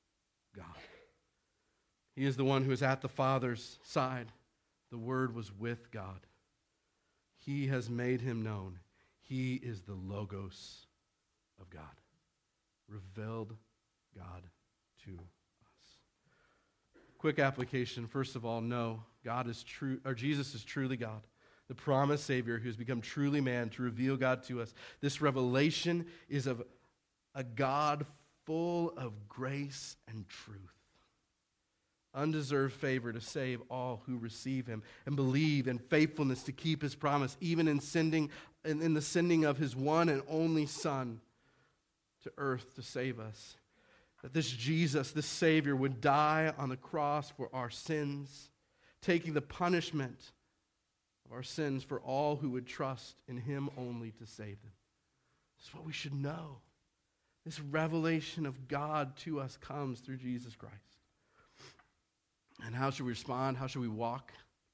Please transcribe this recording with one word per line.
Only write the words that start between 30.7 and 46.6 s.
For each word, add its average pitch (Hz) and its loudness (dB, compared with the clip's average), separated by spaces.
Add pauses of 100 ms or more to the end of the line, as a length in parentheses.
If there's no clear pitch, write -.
undeserved 143 2
favor 127 0
to 117 -6
save 127 -2 (100)
all 123 -4
who 127 -2
receive 120 -4
him 110 -6 (220)
and 143 -2
believe 139 4
in 123 0
faithfulness 151 4
to 135 -6
keep 156 0
his 147 -2
promise, 143 2
even 165 4
in 143 4
sending, 160 2 (340)
in, 151 0
in 160 4
the 151 4
sending 170 4
of 139 4
his 135 0
one 156 6
and 139 4
only 160 4
Son 131 -2 (1000)
to - -12
earth 135 -2
to 131 -10
save 127 -2
us. - -12 (640)
That 139 -10
this 151 4
Jesus, 139 2
this 151 0
Savior, 156 6
would 131 2
die 151 6
on 135 -2